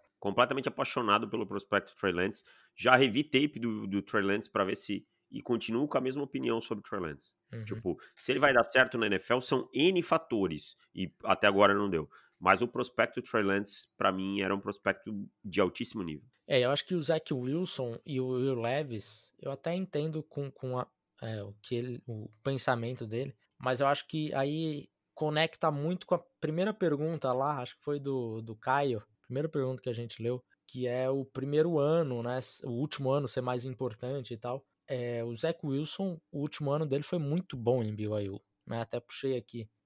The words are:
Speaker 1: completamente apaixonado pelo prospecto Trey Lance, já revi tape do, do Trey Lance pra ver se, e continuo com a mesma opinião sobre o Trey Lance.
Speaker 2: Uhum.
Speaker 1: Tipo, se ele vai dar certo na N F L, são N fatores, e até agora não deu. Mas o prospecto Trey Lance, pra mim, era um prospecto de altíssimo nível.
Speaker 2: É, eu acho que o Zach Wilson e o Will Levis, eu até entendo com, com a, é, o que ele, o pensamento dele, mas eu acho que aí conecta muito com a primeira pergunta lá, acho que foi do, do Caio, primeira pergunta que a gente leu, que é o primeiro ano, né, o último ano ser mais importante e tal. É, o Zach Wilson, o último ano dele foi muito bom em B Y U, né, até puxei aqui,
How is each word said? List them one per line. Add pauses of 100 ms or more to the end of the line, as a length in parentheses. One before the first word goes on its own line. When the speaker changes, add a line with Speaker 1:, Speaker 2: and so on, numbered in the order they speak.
(200)
Speaker 1:
completamente
apaixonado
pelo
prospecto
Trey
Lance, (320)
já
revi
tape
do,
do
Trey
Lance
pra
ver
se, (240)
e
continuo
com
a
mesma
opinião
sobre
o
Trey
Lance. (180)
Speaker 2:
Uhum.
Speaker 1:
Tipo, (180)
se
ele
vai
dar
certo
na
N
F
L,
são
N
fatores, (200)
e (100)
até
agora
não
deu. (300)
Mas
o
prospecto
Trey
Lance,
pra
mim,
era
um
prospecto (320)
de
altíssimo
nível. (220)
Speaker 2:
É,
eu
acho
que
o
Zach
Wilson
e
o
Will
Levis,
eu
até
entendo
com,
com
a, (340)
é,
o
que
ele,
o (140)
pensamento
dele, (240)
mas
eu
acho
que
aí (240)
conecta
muito
com
a (180)
primeira
pergunta
lá,
acho
que
foi
do,
do
Caio, (180)
primeira
pergunta
que
a
gente
leu, (240)
que
é
o
primeiro
ano,
né, (240)
o
último
ano
ser
mais
importante
e
tal. (240)
É,
o
Zach
Wilson, (120)
o
último
ano
dele
foi
muito
bom
em
B
Y
U, (240)
né,
até
puxei
aqui, (160)